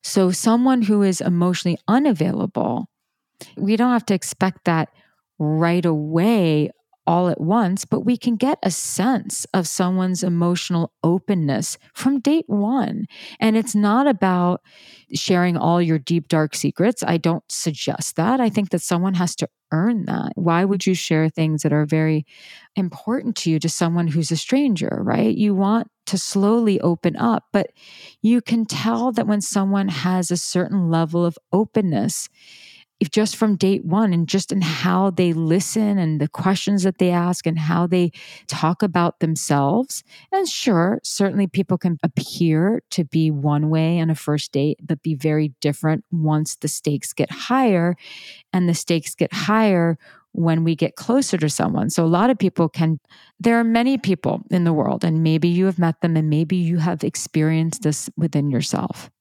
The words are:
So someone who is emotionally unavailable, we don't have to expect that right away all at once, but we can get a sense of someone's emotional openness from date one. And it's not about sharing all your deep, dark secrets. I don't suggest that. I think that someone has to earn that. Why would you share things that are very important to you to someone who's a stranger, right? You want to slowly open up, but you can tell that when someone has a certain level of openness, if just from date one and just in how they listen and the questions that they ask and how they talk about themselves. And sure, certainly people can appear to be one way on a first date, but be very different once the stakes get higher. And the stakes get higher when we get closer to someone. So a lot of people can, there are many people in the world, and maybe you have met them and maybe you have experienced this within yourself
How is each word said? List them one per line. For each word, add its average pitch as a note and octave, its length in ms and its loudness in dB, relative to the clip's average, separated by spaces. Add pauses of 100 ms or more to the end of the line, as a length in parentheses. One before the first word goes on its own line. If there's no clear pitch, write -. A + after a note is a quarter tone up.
So F#3 260 2
someone A#3+ 540 2
who G#3 180 2
is F#3+ 180 2
emotionally F3 680 0
unavailable, G#3+ 1000 0 (680)
we G3+ 180 0
don't B3 160 2
have A#3 140 0
to G3+ 80 0
expect - 520 -2
that E3 240 0 (540)
right E3+ 440 2
away D#3+ 840 2 (380)
all F3 220 2
at - 120 -4
once, F#3+ 420 0
but - 180 -2
we A#3+ 140 0
can A#3+ 200 -2
get C4 260 0
a G3 80 0
sense - 760 -4 (120)
of F3 120 0
someone's F#3 540 -2
emotional F3 720 0 (100)
openness E3 760 -2 (160)
from C4+ 240 0
date D4+ 260 0
one. G#3+ 600 -2 (320)
And A3 180 2
it's A3 160 -2
not G#3 320 2
about F3+ 560 2 (540)
sharing F3+ 420 2
all E3+ 240 2
your D#3+ 160 2
deep, D#3 300 -2
dark D#3 260 0
secrets. E3+ 480 -2
I E3+ 160 0
don't E3 320 -2
suggest - 680 -6
that. A3+ 220 0
I A3+ 100 2
think G3+ 200 -2
that E3+ 140 -2
someone F3+ 320 0
has F3 220 -2
to - 120 -6 (220)
earn G3 340 0
that. - 300 -4
Why E3+ 280 2
would G3 220 0
you F#3 80 4
share D#3+ 340 0
things D#3 360 -2
that D3 100 2
are D3+ 140 2
very D#3 360 0 (520)
important G#3+ 640 -4
to - 120 -2
you D#3+ 80 2
to D#3+ 120 -2
someone E3+ 400 0
who's D3+ 200 -2
a E3 80 0
stranger, B3+ 640 0
right? A3 340 0
You G#3 200 2
want G3+ 340 0 (160)
to F#3 140 -2
slowly G#3 640 2
open E3+ 340 0
up, - 360 0
but - 200 0 (500)
you A#3 200 4
can A3+ 260 0
tell A#3 460 -2
that A3 120 -2
when G#3 160 0
someone G3 460 0
has F3+ 420 -2
a F3+ 80 0
certain F3+ 540 0
level E3 340 2
of E3 100 -2 (160)
openness, F#3 800 0 (720)
if E3 100 0
just G#3+ 240 0
from G#3+ 220 2
date G3 260 2
one F#3+ 300 2
and E3+ 160 0
just - 240 -2
in G3 80 2
how F3+ 480 0
they F3 240 2
listen G3 640 0
and D#3 240 0
the D3 80 -2
questions F#3+ 540 0
that F#3+ 160 -2
they F3+ 100 4
ask F3 360 0
and E3 140 -2
how E3 280 0
they F3 240 2 (360)
talk D#3+ 340 -2
about F3 380 0
themselves. D#3+ 840 0 (280)
And F#4+ 160 0
sure, F#3+ 560 0
certainly G3 440 0
people F3+ 300 -2
can E3+ 260 -2
appear E3+ 880 0
to F3 120 -2
be D#3 280 0
one D3 380 0
way D#3+ 300 0
on E3 100 0
a D#3 60 0
first - 380 -4
date, C#3+ 280 0
but D3+ 200 -6
be D#3+ 140 -4
very D3+ 340 0 (100)
different D#3 520 -2
once D#3 440 -2
the D3+ 140 -6
stakes - 420 -6
get - 200 -4
higher. G3 680 0 (560)
And F3+ 160 2
the E3+ 60 2
stakes - 400 -4
get - 180 -2
higher F#3 640 2 (360)
when E3 300 0
we E3 120 2
get - 200 -2
closer B3 420 0
to D#3 120 0
someone. - 400 -2
So E3 160 0
a - 20 2
lot F3+ 220 4
of G#3+ 80 2
people F3 320 0
can, D#3+ 300 0 (400)
there A#3 200 2
are A#3 60 2
many A#3 320 2
people - 520 -2
in F3+ 140 2
the E3+ 80 2
world, - 320 0
and D#3+ 200 2
maybe D#3+ 260 2
you F3+ 160 2
have F3+ 140 0
met E3 200 0
them E3 160 0
and D#3 140 2
maybe D#3 260 0
you F3 220 0
have D#3+ 260 -2
experienced D#3+ 800 -2
this - 340 -2
within D3+ 340 0
yourself - 600 -4 (120)